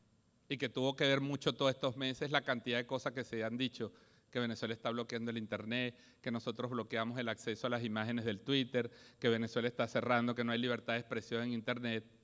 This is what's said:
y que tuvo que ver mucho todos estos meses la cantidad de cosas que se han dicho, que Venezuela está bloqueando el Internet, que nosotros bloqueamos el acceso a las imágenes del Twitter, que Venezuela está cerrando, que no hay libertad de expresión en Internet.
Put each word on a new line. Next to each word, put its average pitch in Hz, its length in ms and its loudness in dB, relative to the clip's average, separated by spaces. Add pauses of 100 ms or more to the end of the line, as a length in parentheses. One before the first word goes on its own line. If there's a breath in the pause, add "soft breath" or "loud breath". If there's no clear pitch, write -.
(480)
y 139 80 -2
que 127 120 0
tuvo 135 280 0
que 143 80 2
ver 139 160 6
mucho 139 340 0
todos 135 160 4
estos 131 260 0
meses 135 340 -2
la 147 120 4
cantidad 120 360 0
de 123 80 -2
cosas 131 260 -2
que 123 120 -4
se 113 180 -2
han 113 140 -2
dicho, 120 360 -2 (380 soft breath)
que - 80 -4
Venezuela 117 360 0
está 120 160 -2
bloqueando 117 400 -2
el 117 80 -2
Internet, 113 580 -2 (240 soft breath)
que 127 100 -4
nosotros 117 400 -2
bloqueamos 117 480 -2
el 120 120 -2
acceso 110 360 -2
a 120 40 0
las 120 140 0
imágenes 110 420 0
del 104 140 0
Twitter, 127 500 2 (280 loud breath)
que 123 120 4
Venezuela 113 380 2
está 120 200 0
cerrando, 120 460 2
que 120 100 0
no 117 80 0
hay 117 60 2
libertad 120 340 0
de 117 80 0
expresión 117 420 -2
en 120 100 -2
Internet. 117 520 -2 (200)